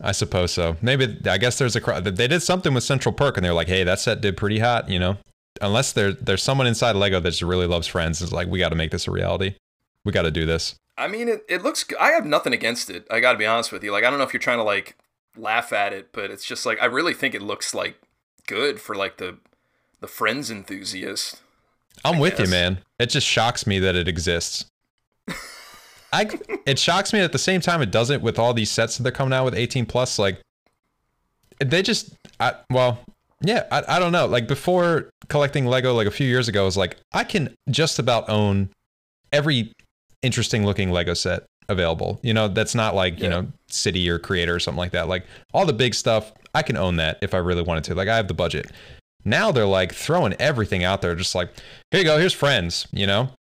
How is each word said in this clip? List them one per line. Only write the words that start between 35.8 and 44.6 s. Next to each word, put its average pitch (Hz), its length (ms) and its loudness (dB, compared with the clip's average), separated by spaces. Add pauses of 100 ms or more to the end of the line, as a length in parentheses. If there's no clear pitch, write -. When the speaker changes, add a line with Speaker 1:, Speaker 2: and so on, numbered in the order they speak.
Speaker 1:
like, 110 140 2
a 101 40 0
few 139 160 0
years 123 200 2
ago, 101 140 2
I 98 40 4
was 95 120 0
like, 92 200 -2 (160)
"I 220 100 0
can 196 320 -2 (140)
just 156 280 0
about 117 320 0
own 101 400 2 (600)
every 143 400 2 (500)
interesting 117 440 0
looking 95 260 2
Lego 87 240 0
set 87 280 -2 (240)
available." 90 540 -2
You 113 140 0
know, 110 120 4
that's 107 280 0
not 110 180 0
like, 92 240 0
you - 60 -6
Speaker 2:
Yeah. 90 60 0
Speaker 1:
know, 87 180 -2 (200)
City 90 400 -2
or 85 120 0
Creator 87 340 -2
or 87 60 -2
something - 200 -4